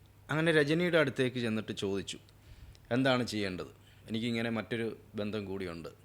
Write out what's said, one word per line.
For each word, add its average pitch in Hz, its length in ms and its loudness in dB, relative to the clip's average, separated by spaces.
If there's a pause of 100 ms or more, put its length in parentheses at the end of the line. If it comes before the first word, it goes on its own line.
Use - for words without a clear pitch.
(300)
അങ്ങനെ 160 220 4
രജനിയുടെ 160 460 4
അടുത്തേക്ക് 127 400 2
ചെന്നിട്ട് 110 340 -2
ചോദിച്ചു, 98 460 -2 (720)
"എന്താണ് 127 340 4
ചെയ്യേണ്ടത്?" 92 520 -4 (300)
എനിക്കിങ്ങനെ 113 420 -2
മറ്റൊരു 113 460 -2 (180)
ബന്ധം 104 300 -4
കൂടിയുണ്ട്. 90 440 -6 (160)